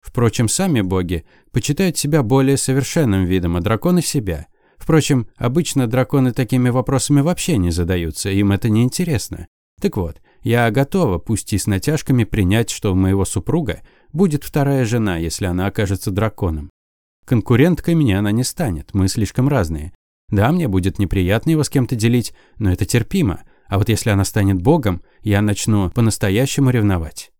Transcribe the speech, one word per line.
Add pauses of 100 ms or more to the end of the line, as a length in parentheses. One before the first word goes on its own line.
Впрочем,
сами
боги (280)
почитают
себя
более
совершенным
видом,
а
драконы –
себя. (300)
Впрочем,
обычно
драконы
такими
вопросами
вообще
не
задаются,
им
это
не
интересно. (340)
Так
вот, (220)
я
готова,
пусть
и
с
натяжками,
принять,
что
у
моего
супруга (300)
будет
вторая
жена,
если
она
окажется
драконом. (540)
Конкуренткой
мне
она
не
станет,
мы
слишком
разные. (360)
Да,
мне
будет
неприятно
его
с
кем-то
делить, (240)
но
это
терпимо. (300)
А
вот
если
она
станет
богом, (200)
я
начну
по-настоящему
ревновать.